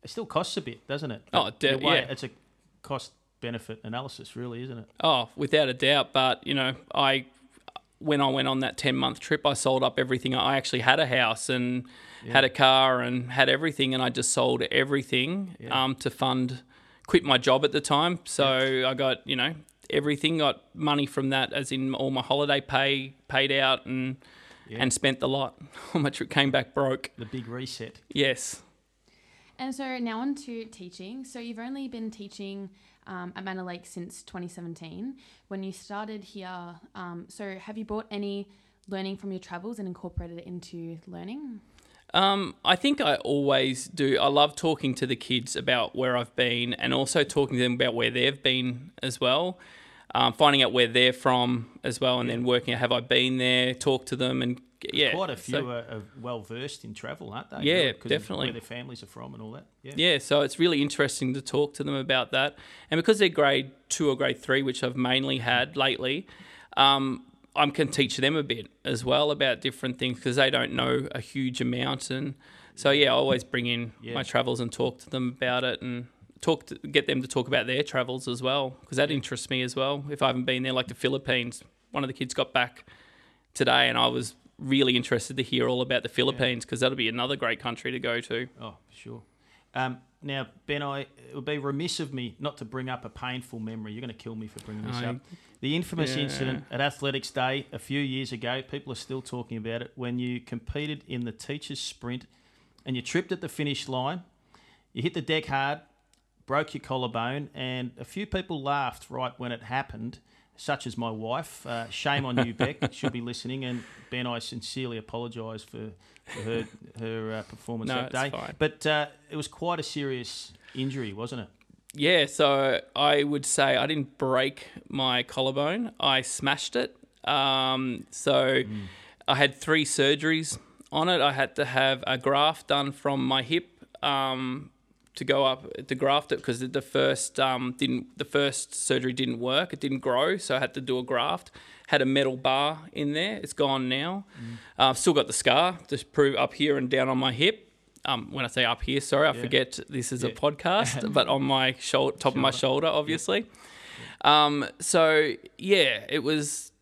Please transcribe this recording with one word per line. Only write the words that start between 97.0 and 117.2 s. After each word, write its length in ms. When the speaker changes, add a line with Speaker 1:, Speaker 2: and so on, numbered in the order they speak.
Speaker 1:
Day 420
a 60
few 220
years 320
ago, 360
people 240
are 40
still 260
talking 340
about 260
it, 120
when 240
you 220
competed 640
in 180
the 80
teachers' 480
sprint 460
and 120
you 60
tripped 280
at 100
the 80
finish 400
line. 340
You 100
hit 120
the 80
deck 240
hard, 340
broke 280
your 80
collarbone, 720
and 440
a 60
few 220
people 360
laughed 460
right 300
when 140
it 100
happened, 560
such 300
as 120
my 120
wife. 540
Uh, 260
shame 340
on 220
you, 60
Beck. 240
Speaker 2:
<laughs> 160
Speaker 1:
She'll 180
be 100
listening, 440
and 200
Ben, 160
I 140
sincerely 580
apologise 640
for, 300
for 160
her, 260
her, 340